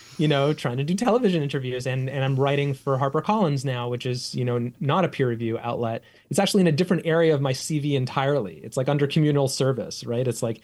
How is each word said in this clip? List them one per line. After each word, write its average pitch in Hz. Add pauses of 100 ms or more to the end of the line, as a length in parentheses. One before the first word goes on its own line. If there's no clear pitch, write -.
(180)
you 151
know, 143
trying 135
to 135
do 160
television 208
interviews, 131
and, 131
and 135
I'm 135
writing 139
for 135
HarperCollins 147
now, 123
which 123
is, 123
you 131
know, 123
n-, 120
not 165
a -
peer 131
review 113
outlet. 117 (260)
It's -
actually 196
in 180
a 160
different 170
area 160
of 139
my 135
C 151
V 143
entirely. 131
It's, -
like, 135
under 143
communal 143
service, 127
right? 120
It's, 117
like, 117